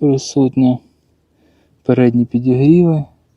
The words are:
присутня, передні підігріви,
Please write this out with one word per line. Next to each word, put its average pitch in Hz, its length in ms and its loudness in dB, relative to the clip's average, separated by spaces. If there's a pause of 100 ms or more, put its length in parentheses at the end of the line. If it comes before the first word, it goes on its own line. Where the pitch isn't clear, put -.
присутня, 135 800 0 (1040)
передні 120 420 0
підігріви, 143 800 0 (320)